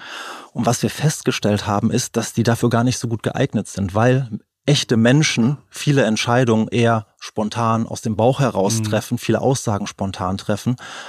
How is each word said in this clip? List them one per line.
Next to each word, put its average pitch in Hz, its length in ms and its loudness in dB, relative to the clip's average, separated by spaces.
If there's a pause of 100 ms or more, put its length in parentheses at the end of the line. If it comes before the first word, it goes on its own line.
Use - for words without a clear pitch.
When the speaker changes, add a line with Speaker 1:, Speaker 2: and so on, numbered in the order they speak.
(520)
Speaker 1:
Und 113 140 -4
was 120 160 0
wir 113 80 0
festgestellt - 760 0
haben, 104 240 0
ist, - 280 -2
dass - 160 -4
die 120 80 2
dafür 117 260 2
gar 117 160 2
nicht 127 140 0
so 123 100 -4
gut 113 140 -4
geeignet - 460 -2
sind, 95 260 -4
weil 127 340 2 (380)
echte 139 320 2
Menschen 131 580 4 (140)
viele 139 340 2
Entscheidungen 110 640 2
eher 117 380 2 (120)
spontan 113 680 -2
aus - 160 -10
dem 110 140 -2
Bauch 117 240 2
heraus 110 400 0
Speaker 2:
Mhm. 110 40 -2
Speaker 1:
treffen, 107 320 -2
viele 110 240 0
Aussagen 110 460 -2
spontan 95 500 -6
treffen. 110 400 -2 (320)